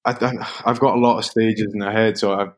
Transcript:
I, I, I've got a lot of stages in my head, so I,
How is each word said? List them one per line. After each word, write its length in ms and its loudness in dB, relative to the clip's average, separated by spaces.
I, 60 0
I, 200 -2
I've 100 0
got 160 2
a 40 2
lot 180 4
of 80 -6
stages 480 0
in 60 -6
my 120 -4
head, 240 2
so 160 0
I, 140 0